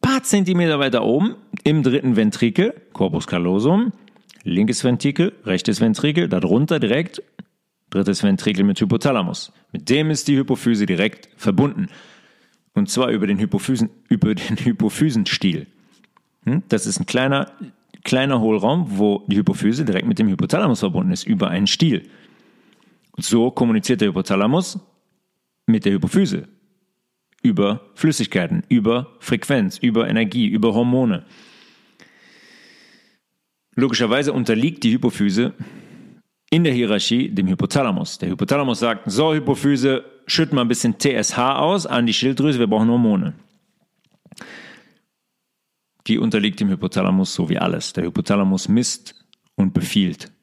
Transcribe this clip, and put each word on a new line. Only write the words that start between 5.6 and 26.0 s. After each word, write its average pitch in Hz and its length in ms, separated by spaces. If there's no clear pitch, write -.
Ventrikel, 113 480
darunter 107 520
direkt 123 420
drittes 95 320
Ventrikel 98 400
mit 101 180
Hypothalamus. 107 720
Mit - 200
dem 156 180
ist 147 180
die 143 100
Hypophyse 117 500
direkt 95 500
verbunden. 101 520
Und 101 160
zwar 123 200
über 107 180
den 98 100
Hypophysen-, 110 540
über 107 240
den 101 240
Hypophysenstiel. 104 1120
Hm? 147 240
Das 208 180
ist - 120
ein - 60
kleiner, 139 460
kleiner 131 360
Hohlraum, 110 580
wo 101 300
die 98 100
Hypophyse 107 480
direkt 101 220
mit 107 100
dem 113 120
Hypothalamus 120 500
verbunden 92 320
ist, - 160
über 98 220
einen 95 180
Stiel. 139 420
Und - 120
so 117 280
kommuniziert 113 500
der 104 60
Hypothalamus 101 720
mit 110 180
der 101 80
Hypophyse. 98 540